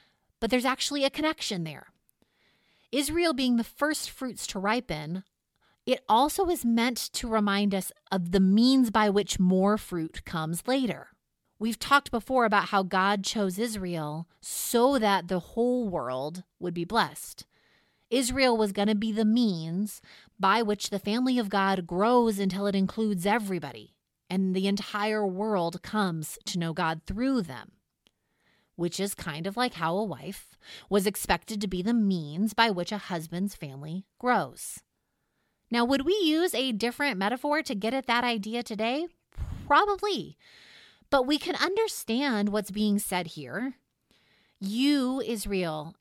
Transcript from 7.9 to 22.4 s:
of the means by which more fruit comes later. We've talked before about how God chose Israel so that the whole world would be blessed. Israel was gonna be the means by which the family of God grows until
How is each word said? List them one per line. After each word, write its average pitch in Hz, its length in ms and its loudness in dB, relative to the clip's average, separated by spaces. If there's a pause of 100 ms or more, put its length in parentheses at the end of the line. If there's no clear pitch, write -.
of 175 200 -2
the 196 80 4
means 226 520 6
by 214 180 4
which 202 300 0
more 190 400 4
fruit - 440 -6
comes 160 440 -6
later. 247 420 -2 (500)
We've 226 200 -2
talked 277 320 2
before 247 340 2
about 202 200 4
how 196 180 2
God 196 400 2
chose 196 340 -2
Israel 175 680 -4 (120)
so 254 600 2
that 196 280 2
the 185 120 0
whole 240 500 0
world 147 540 -4 (160)
would 175 160 -4
be 170 100 -2
blessed. 180 600 -4 (640)
Israel 254 460 2
was 214 160 2
gonna 208 240 2
be 220 160 -2
the 214 140 0
means 202 760 0 (380)
by 202 220 4
which 208 300 -2
the 202 80 -4
family 247 380 0
of 214 120 -2
God 190 360 0
grows 220 540 2
until 196 280 0